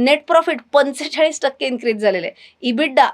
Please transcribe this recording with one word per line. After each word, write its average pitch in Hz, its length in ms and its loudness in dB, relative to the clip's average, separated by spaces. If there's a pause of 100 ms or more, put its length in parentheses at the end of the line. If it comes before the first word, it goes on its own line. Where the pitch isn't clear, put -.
नेट 285 240 2
प्रॉफिट 330 300 2 (160)
पंचेचाळीस 302 680 0
टक्के 269 260 -2
इन्क्रीज 233 300 -4
झालेलं 190 300 0
आहे, - 440 -8
ebitda 262 420 2